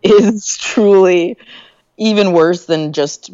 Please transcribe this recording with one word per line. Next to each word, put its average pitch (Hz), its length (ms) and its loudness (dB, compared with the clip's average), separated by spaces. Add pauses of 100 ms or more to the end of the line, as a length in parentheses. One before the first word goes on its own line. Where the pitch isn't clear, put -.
is 220 540 0
truly 190 800 0 (600)
even 208 360 0
worse 170 320 0
than 156 280 -4
just 147 400 -8